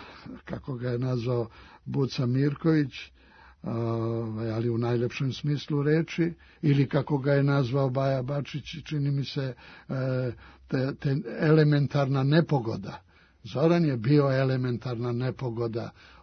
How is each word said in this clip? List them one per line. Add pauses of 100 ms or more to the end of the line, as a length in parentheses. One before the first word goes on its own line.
(440)
kako
ga
je
nazvao (360)
Buca
Mirković, (680)
ovaj,
ali
u
najlepšem
smislu
reči, (300)
ili
kako
ga
je
nazvao
Baja
Bačić,
čini
mi
se, (340)
e, (760)
te,
te (240)
elementarna
nepogoda. (420)
Zoran
je
bio
elementarna
nepogoda, (320)